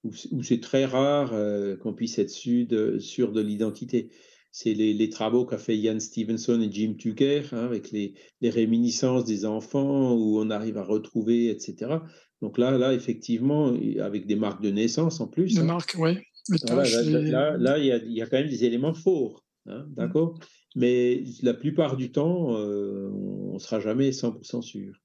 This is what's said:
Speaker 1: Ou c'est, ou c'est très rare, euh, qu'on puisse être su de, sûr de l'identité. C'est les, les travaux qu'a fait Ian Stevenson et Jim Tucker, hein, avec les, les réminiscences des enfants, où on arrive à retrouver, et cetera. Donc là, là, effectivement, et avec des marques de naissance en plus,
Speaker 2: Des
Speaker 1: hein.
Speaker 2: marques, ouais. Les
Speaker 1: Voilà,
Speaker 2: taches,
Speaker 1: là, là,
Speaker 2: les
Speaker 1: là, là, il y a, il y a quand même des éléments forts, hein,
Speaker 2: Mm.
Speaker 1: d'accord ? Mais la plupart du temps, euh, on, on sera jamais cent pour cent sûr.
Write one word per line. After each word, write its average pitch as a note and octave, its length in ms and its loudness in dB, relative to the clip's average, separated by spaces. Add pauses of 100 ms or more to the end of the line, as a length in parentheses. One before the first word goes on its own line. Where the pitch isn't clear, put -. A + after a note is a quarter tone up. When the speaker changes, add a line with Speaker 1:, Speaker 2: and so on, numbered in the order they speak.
Speaker 1:
Ou G#2+ 100 -8
c'est, - 180 -12
ou B2+ 120 -4
c'est B2 180 0
très C3+ 240 0
rare, C3+ 480 0
euh, G#2 420 -2
qu'on G#2+ 180 -6
puisse A2+ 260 -4
être G2 100 0
su A#2+ 360 0
de, A2+ 340 0
sûr A2 320 -2
de A2 100 0
l'identité. G#2+ 720 -2 (400)
C'est A2 240 -2
les, G#2+ 180 2
les G#2+ 160 2
travaux A2+ 360 0
qu'a A2 120 -6
fait A2+ 180 -2
Ian A2 240 0
Stevenson A2+ 640 -2
et G#2+ 100 0
Jim G#2+ 260 -2
Tucker, C#3 540 0
hein, A#2 140 -4
avec A#2+ 260 -6
les, G2+ 220 -4 (260)
les A#2 120 2
réminiscences A#2 760 2
des G#2 180 -2
enfants, C3 680 0
où A2 260 4
on G#2+ 120 0
arrive G#2+ 260 -4
à G2 60 -4
retrouver, A2 640 2
et G#2+ 120 -2
cetera. C#3 460 -6 (360)
Donc G#2+ 180 -4
là, B2+ 180 4
là, B2+ 160 4
effectivement, B2 800 0
et G#2+ 260 -2
avec G#2 280 -4
des G#2 80 2
marques G2+ 260 -2
de G#2 80 2
naissance A#2 500 2
en - 80 -4
plus, F#3+ 280 2
Speaker 2:
Des E3+ 60 6
Speaker 1:
hein. E3 40 4
Speaker 2:
marques, E3+ 320 -2
ouais. E3+ 260 2 (260)
Les F#3+ 180 4
Speaker 1:
Voilà, B2 160 4
Speaker 2:
taches, A#2 100 4
Speaker 1:
là, A#2 100 4
là, D#3 160 4
Speaker 2:
les D3+ 120 2
Speaker 1:
là, D3 260 2
là, C3+ 220 4
il C#3+ 60 2
y C3 60 4
a, A#2 60 4
il A2+ 160 -6
y A2+ 80 -2
a A2+ 60 -4
quand C3 100 2
même D3 120 2
des A#2+ 160 0
éléments B2+ 280 2
forts, D#3+ 500 0 (220)
hein, G#2 240 -12
Speaker 2:
Mm. C#3+ 60 -16
Speaker 1:
d'accord ? E3 440 0 (360)
Mais B2 480 2 (180)
la A#2+ 140 2
plupart C#3 420 0
du B2+ 140 -4
temps, D#3 440 0
euh, G2+ 560 -4
on, G2 440 -8
on G2+ 40 -8
sera A2+ 200 -4
jamais A#2+ 320 0
cent B2+ 200 -4
pour - 140 -14
cent A#2+ 160 -6
sûr. G2 440 -12